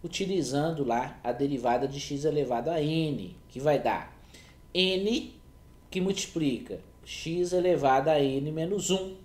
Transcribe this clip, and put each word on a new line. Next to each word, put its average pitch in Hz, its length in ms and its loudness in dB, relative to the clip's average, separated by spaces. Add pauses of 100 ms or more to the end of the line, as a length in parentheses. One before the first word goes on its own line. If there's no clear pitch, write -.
utilizando 160 800 -2
lá 120 400 -2
a 120 80 -4
derivada 127 560 0
de 139 140 -6
x 143 240 -6
elevado 139 440 0
a 165 140 0
n, 147 540 -2 (120)
que 123 120 -12
vai 143 180 4
dar - 380 -2 (580)
n 190 580 2 (560)
que 190 120 -4
multiplica 147 800 -2 (240)
x 175 480 -4
elevado 147 560 4
a 151 120 4
n 139 300 0
menos 165 400 -2
um. 190 340 -2